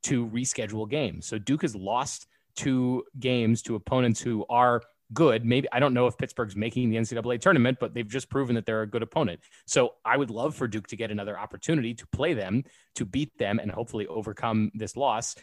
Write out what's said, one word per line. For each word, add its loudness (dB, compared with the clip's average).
to 0
reschedule -4
games. -4
So -6
Duke -2
has -2
lost -4
two 0
games 2
to -4
opponents 2
who -2
are 6
good. 6
Maybe, 4
I 2
don't 4
know 4
if 0
Pittsburgh's -6
making 0
the 0
N 0
C -8
double -4
A 0
tournament, 6
but -4
they've -4
just -6
proven 0
that -2
they're 0
a -4
good -4
opponent. -2
So 2
I 4
would 0
love -4
for -4
Duke -6
to -10
get -4
another -6
opportunity -2
to -18
play 0
them, -2
to -4
beat -4
them, 0
and -4
hopefully -6
overcome -2
this -8
loss. -2